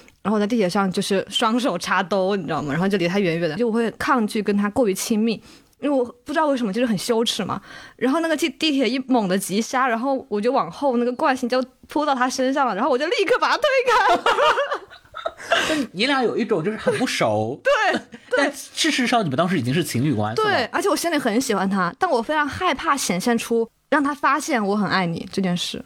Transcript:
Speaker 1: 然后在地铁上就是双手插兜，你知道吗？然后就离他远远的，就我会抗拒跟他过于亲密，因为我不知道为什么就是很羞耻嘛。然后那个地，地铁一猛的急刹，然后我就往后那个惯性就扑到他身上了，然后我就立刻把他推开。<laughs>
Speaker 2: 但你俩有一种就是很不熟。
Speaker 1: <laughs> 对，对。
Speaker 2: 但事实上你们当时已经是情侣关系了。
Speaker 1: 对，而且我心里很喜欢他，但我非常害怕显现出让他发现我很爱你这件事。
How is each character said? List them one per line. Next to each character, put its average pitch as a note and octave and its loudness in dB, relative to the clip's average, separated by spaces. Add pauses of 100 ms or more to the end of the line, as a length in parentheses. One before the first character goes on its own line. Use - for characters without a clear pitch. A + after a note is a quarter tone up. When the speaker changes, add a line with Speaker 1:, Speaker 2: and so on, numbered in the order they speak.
(220)
Speaker 1:
然 F#3+ -2
后 A3 2
在 G#3 2
地 A3 -2
铁 G3 2
上 G3 0
就 G3 -2
是 F#3+ 0
双 A#3 0
手 A3 0
插 F#3+ 0
兜， F#3+ 0
你 F#3+ -4
知 - -6
道 D#3 -2
吗？ D3 -4
然 D3+ 0
后 F#3 2
就 G3 2
离 F3 0
他 F3+ -2
远 E3+ 0
远 E3+ -2
的， D3 -4
就 A#3 0
我 A3 0
会 A3+ 0
抗 B3+ 0
拒 G#3 -2
跟 G3+ 0
他 G3+ 0
过 A#3 2
于 F#3+ 2
亲 G#3 -2
密， A3 0 (380)
因 C#4 -2
为 - -
我 C4+ 2 (200)
不 - -12
知 C#4 -4
道 D#4+ 2
为 C#4 2
什 A#3+ -2
么 F#3+ -2
就 G3+ -2
是 B3+ 2
很 A#3 0
羞 A3+ 0
耻 A3 -2
嘛。 - -4 (360)
然 B3+ 0
后 D#4+ 2
那 E4 0
个 D#4 0
地， E4 0
地 D#4 0
铁 C4+ 2
一 B3+ -2
猛 A#3 2
的 F3+ 2
急 F#3+ -2
刹， B3+ 0
然 A3+ 0
后 C4 -2
我 G#3 -2
就 A3+ 2
往 G3+ 0
后 B3 0
那 A#3+ 2
个 B3 0
惯 C4+ 2
性 B3 -4
就 B3+ 0 (240)
扑 D4+ -2
到 C#4+ 2
他 B3+ 2
身 C4 0
上 C#4 2
了， G#3 -2
然 G3+ -2
后 D4+ 2
我 B3 4
就 D4 -2
立 G4+ 0
刻 A#4+ 2
把 C#4 2
他 A4 2
推 A#4+ -2 (240)
开。 G4+ 4
<laughs> - 0 (1400)
Speaker 2:
但 D4+ -2
你 G3 -2
俩 C4+ 0
有 G3+ 0
一 A3+ 0
种 E3+ 0
就 G3 -2
是 A3 -6
很 - 0
不 A#3+ 0
熟。 A2+ 0
Speaker 1:
<laughs> - -20
对， A4 2 (300)
对。 B4 2
Speaker 2:
但 C#4+ 2
事 - -4
实 C4 0
上 A#3 2
你 E3 -2
们 B2 -2
当 E3+ 2
时 F3+ 0
已 - 0
经 B2 -2
是 E3 0
情 B2+ -2
侣 D3+ 2
关 G#2+ 0
系 B2 0
了。 G#4+ 2
Speaker 1:
对， D#4 2
而 E4+ -2
且 F4+ 0
我 G#4 2
心 E4 -2
里 D4+ 2
很 A#3 0
喜 A3+ -2
欢 F#3+ 0
他， F#3 0
但 F#4 2
我 B3 2
非 D4+ -4
常 D4 0
害 F4 -2
怕 D#4 0
显 F#3 -2
现 A#3 2
出 A3+ -2 (200)
让 D4 4
他 C#4+ 0
发 C#4+ 0
现 B3+ 0
我 G3 2
很 G3+ 2
爱 F#3 0
你 E3 -6
这 - -2
件 F3+ 0
事。 - -6